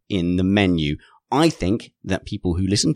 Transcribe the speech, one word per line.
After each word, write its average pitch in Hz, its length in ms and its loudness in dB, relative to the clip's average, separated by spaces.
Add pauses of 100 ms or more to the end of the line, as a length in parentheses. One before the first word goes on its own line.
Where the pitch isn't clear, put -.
(100)
in 90 260 0
the 92 80 2
menu. 90 520 2 (360)
I 156 160 4
think 113 420 -4 (140)
that - 220 -4
people 92 300 -4
who 95 100 0
listen 104 300 0